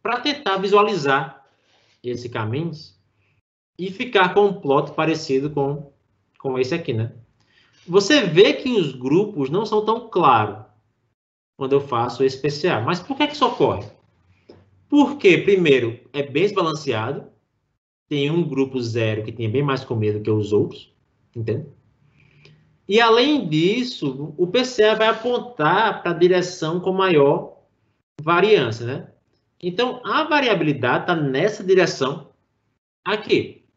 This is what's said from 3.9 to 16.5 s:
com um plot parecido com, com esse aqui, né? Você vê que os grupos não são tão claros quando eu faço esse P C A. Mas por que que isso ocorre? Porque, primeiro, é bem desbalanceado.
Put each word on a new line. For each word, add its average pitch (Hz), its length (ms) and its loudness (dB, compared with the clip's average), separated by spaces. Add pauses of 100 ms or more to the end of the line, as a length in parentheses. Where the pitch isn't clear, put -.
com 202 100 6
um 190 160 -2
plot 143 300 0
parecido 151 580 -2
com, 143 420 -4 (460)
com 127 220 -4
esse 131 160 0
aqui, 156 180 -6
né? 113 180 -4 (760)
Você 202 360 4
vê 190 300 6
que - 180 -6
os 160 220 -2
grupos 143 580 0
não 202 120 -2
são 214 220 0
tão 233 240 -2
claros 123 560 2 (920)
quando 135 180 -2
eu 143 80 4
faço 120 420 -2
esse 131 180 0
P 151 80 -2
C 180 180 -4
A. 120 140 0
Mas 170 180 -2
por - 160 -10
que 294 120 0
que 294 60 -8
isso 262 120 2
ocorre? 107 420 0 (1000)
Porque, 196 480 4
primeiro, 143 640 2 (120)
é 143 120 -4
bem 139 200 -2
desbalanceado. 151 840 -2 (800)